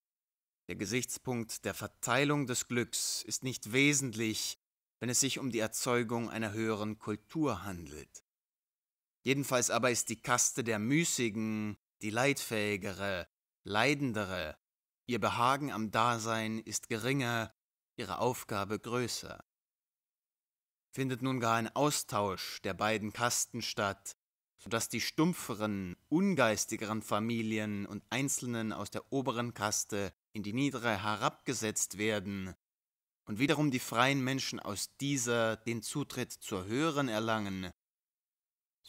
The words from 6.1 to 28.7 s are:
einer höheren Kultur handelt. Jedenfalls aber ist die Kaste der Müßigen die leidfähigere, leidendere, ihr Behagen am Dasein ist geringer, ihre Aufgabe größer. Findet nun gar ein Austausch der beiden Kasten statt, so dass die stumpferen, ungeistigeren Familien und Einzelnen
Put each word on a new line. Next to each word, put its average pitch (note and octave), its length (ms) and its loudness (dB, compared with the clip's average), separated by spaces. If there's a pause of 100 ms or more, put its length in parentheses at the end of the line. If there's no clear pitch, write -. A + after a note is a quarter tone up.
einer G#2+ 240 -4
höheren G#2+ 460 -2
Kultur A2 640 -2
handelt. D#2+ 600 -12 (1000)
Jedenfalls C3 460 2
aber A#2 180 4
ist - 200 0
die A2+ 120 -4
Kaste - 420 2
der A2+ 140 0
Müßigen A2 1000 0 (260)
die G#2 80 -2
leidfähigere, G#2 1160 0 (360)
leidendere, G#2 920 0 (520)
ihr A#2+ 120 0
Behagen A#2+ 520 2
am G#2+ 180 -2
Dasein A2+ 720 2
ist - 300 -8
geringer, A#2 600 0 (460)
ihre F#2+ 220 -4
Aufgabe G#2+ 600 0
größer. A#2 640 -4 (1500)
Findet C3 320 -2
nun C3 160 0
gar A2+ 160 4
ein A2+ 200 -2
Austausch A2 840 0
der F#2+ 140 -2
beiden G#2+ 380 0
Kasten A#2+ 500 0
statt, - 520 -2 (440)
so - 100 -14
dass A2+ 200 0
die A2+ 120 -2
stumpferen, G#2+ 960 0 (100)
ungeistigeren A2+ 920 2
Familien G#2+ 880 0
und G2+ 240 -10
Einzelnen A#2+ 640 -2